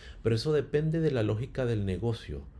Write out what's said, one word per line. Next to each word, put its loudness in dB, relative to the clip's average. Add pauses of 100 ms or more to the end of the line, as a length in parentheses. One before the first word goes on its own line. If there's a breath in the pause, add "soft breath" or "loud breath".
(220 loud breath)
Pero 2
eso 0
depende 2
de 4
la 2
lógica 0
del 2
negocio, -2 (200)